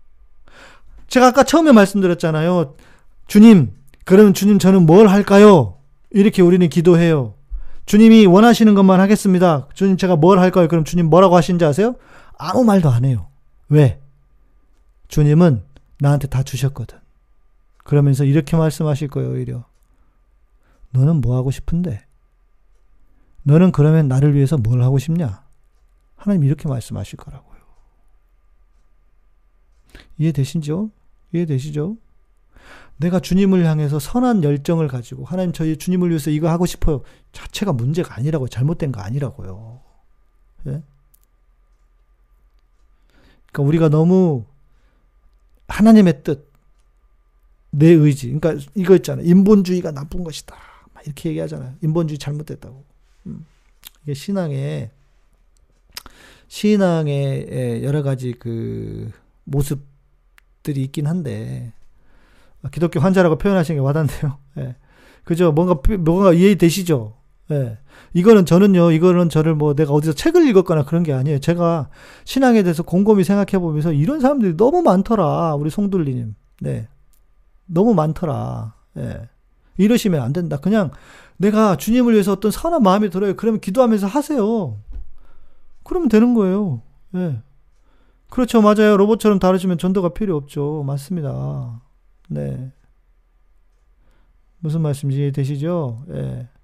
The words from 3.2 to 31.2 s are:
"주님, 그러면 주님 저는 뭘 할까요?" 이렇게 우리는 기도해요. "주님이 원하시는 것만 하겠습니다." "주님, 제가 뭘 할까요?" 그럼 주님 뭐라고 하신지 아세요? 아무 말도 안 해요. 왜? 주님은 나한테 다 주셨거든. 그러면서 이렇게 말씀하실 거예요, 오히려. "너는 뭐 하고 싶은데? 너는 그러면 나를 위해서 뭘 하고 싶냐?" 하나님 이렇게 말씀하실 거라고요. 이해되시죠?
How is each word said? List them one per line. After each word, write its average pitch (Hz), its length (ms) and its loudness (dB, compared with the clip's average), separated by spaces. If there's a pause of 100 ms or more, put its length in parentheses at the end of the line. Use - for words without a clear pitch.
"주님, 208 460 8 (320)
그러면 196 280 6
주님 202 240 2
저는 185 300 4
뭘 202 220 8
할까요?" 196 680 6 (320)
이렇게 202 320 2
우리는 180 280 4
기도해요. 165 680 2 (500)
"주님이 220 400 8
원하시는 214 480 6
것만 190 280 4
하겠습니다." 185 760 2
"주님, 190 220 0
제가 185 180 0
뭘 180 240 4
할까요?" 180 280 4
그럼 165 180 0
주님 170 260 -2
뭐라고 180 240 6
하신지 175 300 2
아세요? 190 300 0 (440)
아무 175 240 -2
말도 190 260 4
안 120 160 0
해요. 120 220 -4 (420)
왜? 143 300 2 (1120)
주님은 151 520 2 (380)
나한테 143 300 0
다 127 120 -4
주셨거든. 131 560 -8 (840)
그러면서 143 400 0
이렇게 147 320 0
말씀하실 151 540 -2
거예요, 131 220 -8
오히려. 123 340 -10 (1300)
"너는 139 280 0
뭐 123 160 -4
하고 127 160 -4
싶은데? 165 540 -8 (1400)
너는 165 300 4
그러면 156 340 2
나를 139 260 2
위해서 143 240 0
뭘 120 240 -2
하고 131 180 0
싶냐?" 156 440 -6 (720)
하나님 190 300 -2
이렇게 139 240 -4
말씀하실 123 480 -10
거라고요. - 360 -20 (2750)
이해되시죠? 151 720 -6 (440)